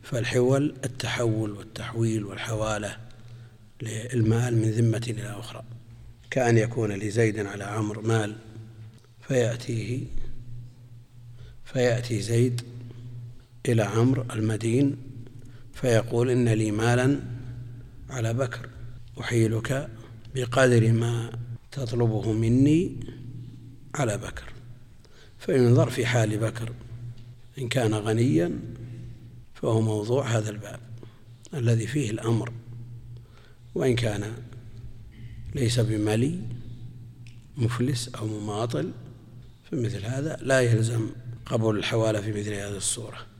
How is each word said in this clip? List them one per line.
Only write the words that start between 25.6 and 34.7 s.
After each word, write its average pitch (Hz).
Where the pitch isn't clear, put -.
في 120
حال 110
بكر، 113
إن 127
كان 113
غنياً 120
فهو 110
موضوع 110
هذا 110
الباب 104
الذي 117
فيه 127
الأمر، 113
وإن 131
كان 107